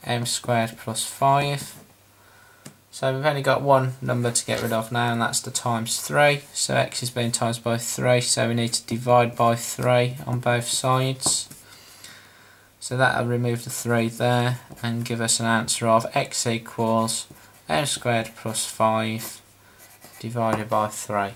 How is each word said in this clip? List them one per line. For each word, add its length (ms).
m 220
squared 520
plus 260
five. 720
So 240
we've 120
only 180
got 180
one 400
number 300
to 140
get 180
rid 100
of 180
now, 200
and 100
that's 200
the 100
times 500
three. 400
So 220
x 280
is 80
being 200
times 280
by 180
three, 440
so 260
we 80
need 180
to 140
divide 480
by 200
three 600
on 140
both 280
sides. 800
So 180
that'll 300
remove 380
the 40
three 380
there 540
and 240
give 160
us 180
an 60
answer 420
of 280
x 320
equals 800
m 160
squared 500
plus 300
five 720
divided 500
by 180
three. 480